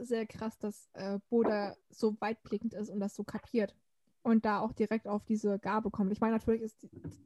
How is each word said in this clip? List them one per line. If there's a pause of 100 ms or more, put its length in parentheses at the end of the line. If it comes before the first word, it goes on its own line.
sehr
krass,
dass,
äh, (120)
Bo
da (140)
so
weitblickend
ist
und
das
so
kapiert (480)
und
da
auch
direkt
auf
diese
Gabe
kommt.
Ich
meine,
natürlich
ist
die, (360)